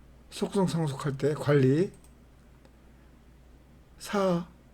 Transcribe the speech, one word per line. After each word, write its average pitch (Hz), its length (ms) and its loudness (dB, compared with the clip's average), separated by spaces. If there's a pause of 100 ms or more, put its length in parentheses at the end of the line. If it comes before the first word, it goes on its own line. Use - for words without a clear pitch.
(300)
속성 196 360 0
상속할 143 500 -4
때 143 180 0
관리 143 580 2 (2000)
사 185 500 -2 (260)